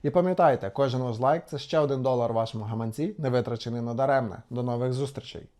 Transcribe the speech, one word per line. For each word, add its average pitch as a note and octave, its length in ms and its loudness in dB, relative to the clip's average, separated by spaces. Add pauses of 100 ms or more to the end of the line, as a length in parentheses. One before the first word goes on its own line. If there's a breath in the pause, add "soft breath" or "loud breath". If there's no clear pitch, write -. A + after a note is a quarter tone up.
І D3 60 0
пам'ятайте, F3 600 4
кожен B2+ 320 0
ваш A#2 180 -4
лайк — D3 280 2
це D3 100 -10
ще - 220 0
один C3+ 240 2
долар A#2+ 280 2
в A2+ 40 -2
вашому A2+ 280 -2
гаманці, A2+ 540 -4
не C#3+ 120 -2
витрачений A#2+ 520 -2
надаремне. A#2+ 560 0 (120)
До B2 140 -4
нових B2 300 -2
зустрічей! C3+ 560 -8 (100)